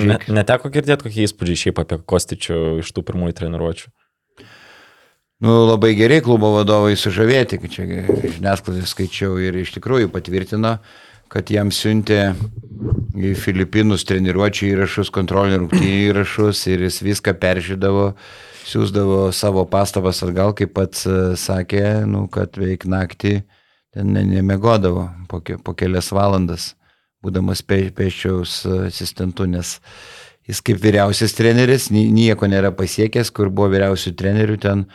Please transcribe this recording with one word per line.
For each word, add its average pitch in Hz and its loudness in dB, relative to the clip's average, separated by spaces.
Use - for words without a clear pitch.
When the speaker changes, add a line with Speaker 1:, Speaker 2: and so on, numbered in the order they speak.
Speaker 1:
mažiukai. 110 0
Speaker 2:
neteko 120 0
girdėt, 143 0
kokie 107 -2
įspūdžiai 87 -2
šiaip 85 0
apie 80 -4
Kostičių - -2
iš 80 -6
tų 90 -8
pirmųjų 85 -4
treniruočių? 82 -6
Speaker 1:
Nu, 113 6
labai 113 4
gerai 117 4
klubo 110 4
vadovai 104 4
sužavėti, 110 2
kad 87 -10
čia 92 -8
žiniasklaidai 92 -2
skaičiau 95 -4
ir 92 -2
iš 90 -6
tikrųjų 113 0
patvirtino, 95 -2
kad - -6
jam 101 2
siuntė 107 2
į 98 -2
Filipinus 95 0
treniruočių 95 0
įrašus, 98 0
kontrolinių 95 2
rungtynių 95 2
įrašus 101 0
ir 92 0
jis - -4
viską 98 -2
peržiūrėdavo, 95 0
siųsdavo 101 0
savo 95 0
pastabas 95 0
atgal, 92 0
kaip 95 -2
pats, - -4
e, 95 0
sakė, 95 -2
nu, 101 -2
kad 95 -6
veik 92 -4
naktį 95 -2
ten 101 0
ne-, 98 2
nemiegodavo 95 2
po 87 -10
ke-, 92 -8
po 90 -10
kelias 92 -2
valandas, 95 0
būdamas 95 -2
pe-, 98 0
Pešiaus 92 -4
asistentu, 92 -6
nes 90 -4
jis - -10
kaip 101 -2
vyriausias 101 2
treneris 123 4
ni-, 107 4
nieko 110 4
nėra 98 2
pasiekęs, 110 -2
kur 101 0
buvo 98 2
vyriausių 98 0
trenerių, 104 0
ten 101 0